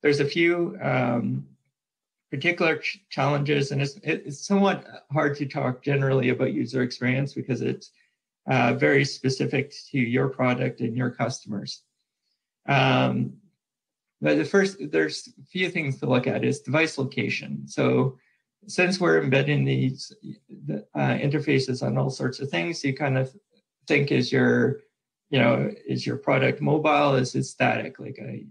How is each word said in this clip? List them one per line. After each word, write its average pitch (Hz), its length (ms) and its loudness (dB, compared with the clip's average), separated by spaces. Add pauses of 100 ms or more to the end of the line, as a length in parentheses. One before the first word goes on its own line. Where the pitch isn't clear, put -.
there's 143 160 4
a 143 60 2
few, 170 560 0
um, 127 640 -2 (800)
particular 160 480 0
ch-, - 220 -8 (100)
challenges, 143 640 0
and 139 100 -2
it's, 143 220 -4
it's 151 420 -6
somewhat 196 400 2 (260)
hard 147 260 0
to 139 100 -4
talk 131 360 -4
generally 135 460 2
about 127 240 0
user 127 300 -2
experience 127 500 -2
because 131 280 -4
it's, - 300 -6 (560)
uh, 123 260 2
very 139 320 4
specific 131 680 -2 (180)
to 139 60 -2
your 127 300 2
product 127 540 -2
and 120 140 -2
your 123 140 0
customers. 120 720 -6 (840)
Um, 131 680 2 (840)
but 147 160 4
the 156 80 0
first, 190 320 2 (140)
there's 156 380 -2 (120)
a - 40 -20
few 185 240 -4
things 147 300 -4
to 131 80 -4
look 123 200 2
at 110 160 -2
is 127 180 0
device 156 360 0
location. 135 680 -6
So 127 500 2 (500)
since 185 320 0
we're 160 220 4
embedding 139 440 2
these, 131 460 -2 (540)
the, 127 300 -6
uh, 135 200 0
interfaces 139 720 0
on 127 120 0
all 139 120 0
sorts 131 300 -4
of 131 100 -6
things, 170 340 -4
you 135 120 0
kind 135 220 0
of 131 140 0 (560)
think, 143 240 2
is 127 200 2
your, 123 500 4 (480)
you 139 80 2
know, 139 340 4 (160)
is 131 200 -4
your 123 100 -2
product 135 420 2
mobile? 147 540 4
Is 127 220 0
it 131 80 0
static, 123 560 -2
like - 180 -12
a - 340 -12